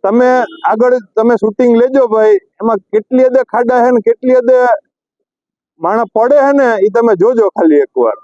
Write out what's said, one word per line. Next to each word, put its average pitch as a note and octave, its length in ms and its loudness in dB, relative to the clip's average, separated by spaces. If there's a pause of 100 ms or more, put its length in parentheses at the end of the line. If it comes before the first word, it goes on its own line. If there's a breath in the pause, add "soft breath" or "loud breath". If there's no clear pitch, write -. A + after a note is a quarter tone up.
તમે A#3+ 240 0 (360)
આગળ A#3 320 0 (140)
તમે A#3 260 0
શૂટિંગ A3 400 0
લેજો C4 320 2
ભાઈ, G#3+ 300 2 (160)
એમાં A3 340 -4
કેટલી B3+ 400 0
હદે B3+ 160 0
ખાડા A#3+ 380 -2
હે B3 80 0
ને B3 100 0
કેટલી B3+ 380 0
હદે B3 200 2 (1200)
માણસ G3+ 320 -4
પડે B3+ 260 0
હે C#4 140 2
ને, C#4 160 0 (100)
ઈ G3+ 120 0
તમે A#3 260 0
જોજો A3 340 0
ખાલી D#3 320 0
એકવાર. A#2 420 -2